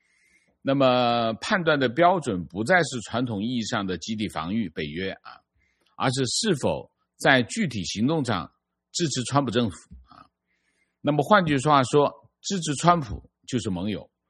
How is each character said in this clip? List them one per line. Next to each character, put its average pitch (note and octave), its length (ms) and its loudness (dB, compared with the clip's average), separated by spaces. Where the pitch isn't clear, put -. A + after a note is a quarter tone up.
那 C3+ 140 0
么 B2 600 4
判 F#3+ 280 -2
断 D#3 160 2
的 C3 80 4
标 E3+ 320 4
准 F#2 280 -4
不 F#2 160 -6
再 F3 200 4
是 C3 220 -4
传 A#2+ 200 -2
统 G#2+ 160 -4
意 A#2+ 140 -2
义 A#2 80 -2
上 G#2 240 -4
的 F2+ 100 -2
集 A2 200 -8
体 G#2 100 -2
防 E2 260 -6
御， A2 160 -2
北 D#2 180 -6
约 F2+ 240 -6
啊， - 280 -18
而 B2+ 160 0
是 C3 140 -2
是 G3 300 0
否 D#2+ 360 -4
在 C3+ 280 4
具 G#3 220 -4
体 A#2+ 200 -6
行 G#2 200 -2
动 D#3 200 0
上 G2+ 260 -4
支 E3+ 160 -2
持 B2+ 160 -4
川 C#3 220 0
普 A#2+ 40 -4
政 A#2 200 0
府 - 80 -10
啊。 - 180 -20
那 D3 140 0
么 D3 100 2
换 G3+ 220 6
句 D3 140 0
话 C#3+ 240 4
说， C#3+ 280 2
支 G3 180 -4
持 D#3 160 -4
川 E3+ 240 4
普 A#2 300 -10
就 C3 120 -2
是 G#2+ 100 -4
盟 F#2 200 -4
友， F#2+ 200 -8